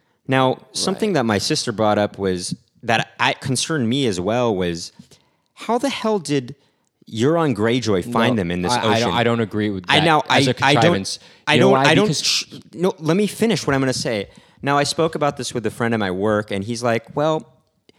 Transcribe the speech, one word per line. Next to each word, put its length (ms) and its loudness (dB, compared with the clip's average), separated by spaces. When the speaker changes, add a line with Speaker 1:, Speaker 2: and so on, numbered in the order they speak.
Speaker 1:
Now, 440 0
something 400 -2
Speaker 2:
Right. 80 2
Speaker 1:
that 60 0
my 120 2
sister 340 -2
brought 280 2
up 180 -2
was 380 -4
that 380 0
I, 140 2
concerned 540 -2
me 200 0
as 120 -2
well 360 0
was 360 -4
how 240 -4
the 120 -2
hell 280 -2
did 380 -4
Euron 440 2
Greyjoy 560 0
find 240 2
Speaker 2:
No, 60 -2
Speaker 1:
them 100 -2
in 120 -4
this 80 0
Speaker 2:
I, 80 0
Speaker 1:
ocean? 140 0
Speaker 2:
I 60 2
don't, 140 0
I 100 2
don't 180 2
agree 280 -2
with 180 -8
that 140 4
Speaker 1:
I 40 4
now, 240 4
Speaker 2:
as 180 2
Speaker 1:
I, 40 2
Speaker 2:
a 100 2
Speaker 1:
I 120 4
don't, 80 4
Speaker 2:
contrivance. 380 0
Speaker 1:
I 80 2
Speaker 2:
You 60 4
know 60 6
Speaker 1:
don't, 80 6
Speaker 2:
why? 120 2
Speaker 1:
I 80 6
don't, 120 4
Speaker 2:
Because 180 -2
Speaker 1:
sh-, 220 -2
no, 240 -2
let 200 0
me 100 2
finish 400 -2
what 80 2
I'm 60 2
gonna 120 0
say. 360 -4
Now, 160 0
I 60 4
spoke 320 -2
about 220 -2
this 160 -10
with 120 -4
a 60 -2
friend 220 -2
at 80 0
my 100 -2
work, 400 -2
and 140 -4
he's 180 -8
like, 320 -4
"Well, 320 -2